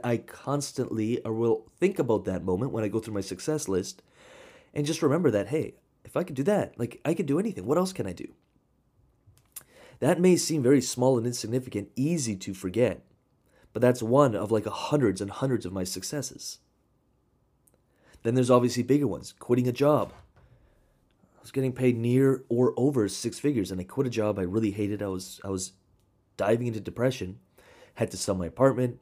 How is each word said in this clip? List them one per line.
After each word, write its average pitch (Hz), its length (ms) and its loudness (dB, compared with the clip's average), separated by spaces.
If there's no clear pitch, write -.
I 120 140 2
constantly 123 1040 -4
or 113 120 -6
will 113 320 0
think 190 180 0
about 110 280 0
that 92 180 -4
moment 95 280 -2
when 113 120 -2
I 104 60 -2
go 110 100 -2
through 107 160 -6
my 98 60 -2
success 143 460 -6
list 95 360 -4
and 147 140 -2
just 156 160 -4
remember 151 300 4
that, 101 160 0
hey, 139 260 -4
if - 120 -20
I 156 80 0
could 165 120 -8
do 135 80 -4
that, 175 340 0
like, - 260 -6
I - 120 0
could 170 100 -2
do 143 140 0
anything. 196 260 -6
What 151 140 2
else 185 120 0
can 113 140 -6
I 92 80 -6
do? - 220 -14
That 160 200 2
may 180 160 6
seem 156 260 0
very 127 200 6
small 127 360 2
and 113 80 0
insignificant, 120 680 -4
easy 131 400 0
to 95 180 -10
forget, 95 480 -2
but 110 80 -4
that's 123 220 4
one 123 320 4
of, 101 160 -4
like, 107 160 2
hundreds 107 540 0
and 98 100 -6
hundreds 127 340 -2
of 92 80 -8
my 95 120 -4
successes. - 760 -10
Then 117 140 0
there's 127 160 4
obviously 123 320 4
bigger 135 240 2
ones, - 320 -6
quitting 123 280 2
a 123 40 0
job. 139 420 2
I - 60 -20
was - 100 -20
getting 131 220 -2
paid 127 240 2
near 127 500 4
or 120 300 2
over 123 300 2
six - 320 -6
figures, 113 320 0
and 92 100 -6
I 90 40 -8
quit 135 200 -4
a 120 60 -2
job 107 260 0
I 95 60 -2
really 104 280 0
hated. 101 300 -4
I 101 60 -4
was, 95 360 -8
I 98 60 -8
was 95 220 -6
diving 117 300 2
into 107 120 -4
depression. 104 600 -4
Had 110 180 -4
to - 60 -10
sell 101 180 -2
my 87 120 -4
apartment. 123 540 0